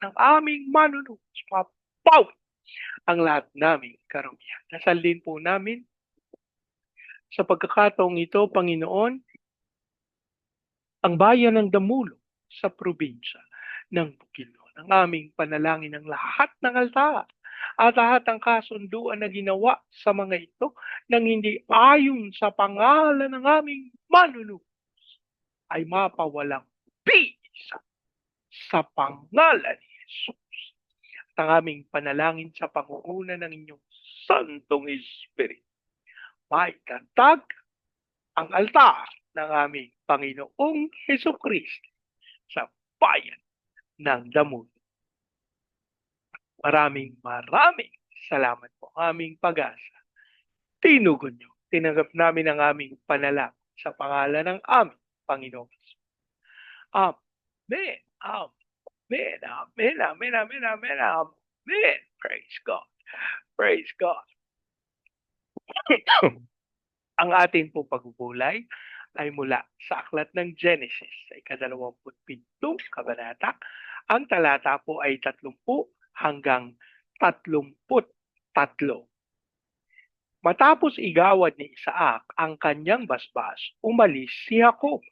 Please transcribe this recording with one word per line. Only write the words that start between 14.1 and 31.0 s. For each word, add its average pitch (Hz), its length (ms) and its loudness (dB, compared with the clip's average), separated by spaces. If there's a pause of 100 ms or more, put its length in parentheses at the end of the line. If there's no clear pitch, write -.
Bukidnon. - 560 -20
Ang 165 160 -20
aming 170 360 2 (100)
panalangin 156 580 -4
ng 151 140 -16
lahat - 500 -2
ng 247 160 -2
altar 254 520 0 (480)
at 233 200 6
lahat 240 280 4
ng 226 160 -4
kasunduan 220 800 -4
na 208 80 -6
ginawa 196 520 0 (120)
sa 202 240 -2
mga 190 320 -6
ito - 280 -6 (360)
nang 233 160 4
hindi 214 400 0
ayon 254 640 6
sa 208 200 -2
pangalan 269 760 4
ng 262 180 -8
aming 285 460 0 (160)
manunubos 240 560 2 (1080)
ay 160 100 -4
mapawalang 156 800 -4 (400)
bisa - 720 0 (960)
sa 170 80 2 (160)
pangalan 147 800 2
ni - 160 -20 (160)
Jesus. - 520 -16 (760)